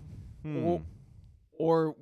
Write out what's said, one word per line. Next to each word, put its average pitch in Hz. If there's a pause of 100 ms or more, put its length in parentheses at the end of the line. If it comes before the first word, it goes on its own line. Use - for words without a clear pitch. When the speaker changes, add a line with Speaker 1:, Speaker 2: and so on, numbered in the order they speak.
(420)
Speaker 1:
hmm. 151
Speaker 2:
Or, 170 (760)
or 160